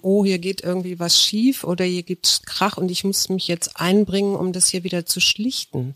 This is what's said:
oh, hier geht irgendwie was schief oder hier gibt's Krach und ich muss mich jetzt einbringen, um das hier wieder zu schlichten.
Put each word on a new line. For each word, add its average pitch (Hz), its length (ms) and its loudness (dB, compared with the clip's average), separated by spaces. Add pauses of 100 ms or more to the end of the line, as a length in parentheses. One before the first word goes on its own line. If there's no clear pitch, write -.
oh, 196 200 4
hier 190 140 2
geht 190 240 -6
irgendwie 180 380 -4
was 170 200 2
schief 240 440 2
oder 180 200 0
hier 180 200 -2
gibt's - 420 -2
Krach - 320 -2
und 180 140 -2
ich - 120 -6
muss 196 260 0
mich 185 180 -2
jetzt - 340 -4
einbringen, 196 540 2
um 180 180 -2
das 180 160 2
hier 180 140 -4
wieder 175 240 -4
zu - 120 -2
schlichten. 139 760 -2